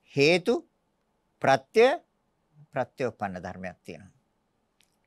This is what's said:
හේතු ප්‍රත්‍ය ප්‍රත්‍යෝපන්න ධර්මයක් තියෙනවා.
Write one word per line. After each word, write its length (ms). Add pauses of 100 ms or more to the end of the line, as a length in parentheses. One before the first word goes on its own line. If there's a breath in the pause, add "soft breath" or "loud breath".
(140)
හේතු 400 (880)
ප්‍රත්‍ය 440 (800)
ප්‍රත්‍යෝපන්න 720
ධර්මයක් 420
තියෙනවා. 340 (920)